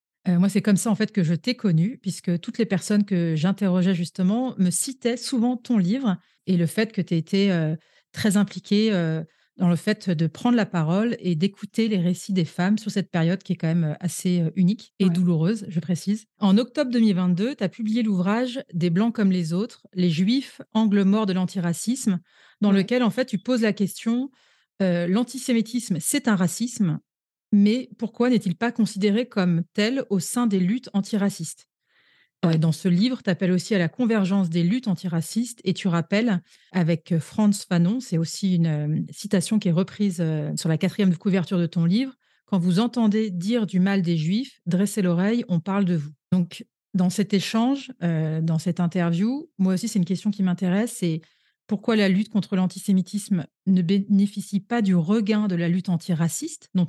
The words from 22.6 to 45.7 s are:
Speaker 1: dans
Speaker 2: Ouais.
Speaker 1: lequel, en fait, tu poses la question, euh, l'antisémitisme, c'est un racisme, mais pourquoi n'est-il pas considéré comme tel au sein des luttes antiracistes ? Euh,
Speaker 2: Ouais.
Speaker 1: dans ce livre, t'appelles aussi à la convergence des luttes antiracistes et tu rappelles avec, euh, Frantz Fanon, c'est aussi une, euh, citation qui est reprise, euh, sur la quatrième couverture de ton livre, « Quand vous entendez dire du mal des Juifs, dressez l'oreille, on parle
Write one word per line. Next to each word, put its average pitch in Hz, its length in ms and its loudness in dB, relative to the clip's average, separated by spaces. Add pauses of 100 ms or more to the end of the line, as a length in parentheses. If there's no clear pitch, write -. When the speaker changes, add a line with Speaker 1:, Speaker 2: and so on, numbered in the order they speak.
Speaker 1:
dans 208 100 4
Speaker 2:
Ouais. 196 80 6
Speaker 1:
lequel, 233 240 0
en 226 80 2
fait, 254 140 0
tu 214 140 -4
poses 247 240 0
la 220 100 2
question, 226 580 -2 (520)
euh, 175 260 0
l'antisémitisme, 233 880 -2
c'est 277 300 -2
un 214 80 4
racisme, 180 640 -2 (540)
mais 208 440 4
pourquoi 240 320 0
n'est-il 196 260 0
pas 240 160 -2
considéré 214 560 0
comme 180 340 0 (120)
tel 233 340 0
au 202 100 0
sein 240 280 -2
des 202 120 2
luttes 196 360 -2
antiracistes ? 196 760 -4 (760)
Euh, 175 40 4
Speaker 2:
Ouais. 165 100 2
Speaker 1:
dans 160 140 2
ce - 160 -4
livre, 208 340 2
t'appelles 180 300 0
aussi 180 220 0
à 196 40 4
la 170 120 0
convergence 202 580 0
des 170 140 0
luttes 220 260 0
antiracistes 175 720 -4
et 190 120 -2
tu - 120 -6
rappelles 190 540 0 (320)
avec, 170 400 0
euh, 160 80 2
Frantz 208 480 0
Fanon, 180 320 2
c'est - 160 -4
aussi 175 400 -2
une, 165 100 4
euh, 151 340 -2 (100)
citation 202 480 0
qui 202 100 -2
est 170 40 2
reprise, 190 480 -2
euh, 156 360 -2
sur 160 140 -2
la 160 80 2
quatrième 185 360 2
couverture 185 440 -2
de 170 80 2
ton 165 180 0
livre, « 240 320 0 (300)
Quand 196 120 0
vous 175 220 2
entendez 220 500 2
dire 202 360 -2
du 185 140 0
mal 196 220 2
des 170 140 0
Juifs, 185 500 -2
dressez 196 360 0
l'oreille, 185 460 2
on 175 120 0
parle 196 240 -2